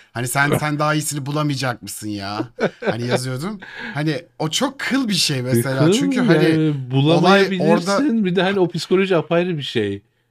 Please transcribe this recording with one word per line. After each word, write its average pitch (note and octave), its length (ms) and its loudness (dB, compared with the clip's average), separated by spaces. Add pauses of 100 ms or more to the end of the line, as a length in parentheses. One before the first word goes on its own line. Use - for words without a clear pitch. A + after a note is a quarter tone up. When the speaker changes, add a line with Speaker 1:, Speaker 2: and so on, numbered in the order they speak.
(120)
Speaker 1:
Hani B2 160 -4
sen, C#3+ 300 0
sen D3+ 200 -2
daha D3+ 160 2
iyisini D3 320 -4
bulamayacak C#3+ 560 -2
mısın G#2+ 260 -10
ya?" G#2 400 -6 (360)
Hani A#2+ 220 -2
yazıyordum. C3 540 -4 (340)
Hani D3+ 300 -4 (140)
o D#3 120 -2
çok C#4 300 -2
kıl C4 280 -2
bir G#3 60 0
şey C#3+ 280 0
mesela. C3 440 2
Speaker 2:
Kıl F3 60 6
Speaker 1:
Çünkü C4+ 240 0
Speaker 2:
yani, - 120 2
Speaker 1:
hani D#3+ 180 4
olay D#3 440 0
Speaker 2:
bulamayabilirsin. F3+ 760 4
Speaker 1:
orada G#3 580 2
Speaker 2:
Bir F3+ 120 0
de F#3 60 4
hani G3 180 0
o E3+ 80 4
psikoloji F#3 480 0
apayrı E3+ 420 0
bir C3+ 40 -6
şey. G2+ 400 -2 (280)